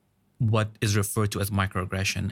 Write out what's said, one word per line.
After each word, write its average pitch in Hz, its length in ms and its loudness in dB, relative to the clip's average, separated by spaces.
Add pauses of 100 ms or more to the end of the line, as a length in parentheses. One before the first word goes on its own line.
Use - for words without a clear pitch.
(400)
what 107 280 2 (120)
is 104 160 2
referred 104 360 0
to 95 80 -4
as 95 100 -2
microaggression." 95 800 -2